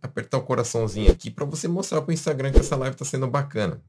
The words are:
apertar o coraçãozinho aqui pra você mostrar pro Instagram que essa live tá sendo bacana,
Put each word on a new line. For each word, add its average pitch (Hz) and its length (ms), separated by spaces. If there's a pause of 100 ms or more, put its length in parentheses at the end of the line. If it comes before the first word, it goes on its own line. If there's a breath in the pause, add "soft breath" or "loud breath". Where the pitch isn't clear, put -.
apertar - 380
o - 40
coraçãozinho 113 680
aqui - 180
pra 143 160
você 156 220
mostrar 170 340
pro 143 120
Instagram 139 380
que 135 80
essa - 160
live 131 220
tá 139 80
sendo 131 220
bacana, 120 600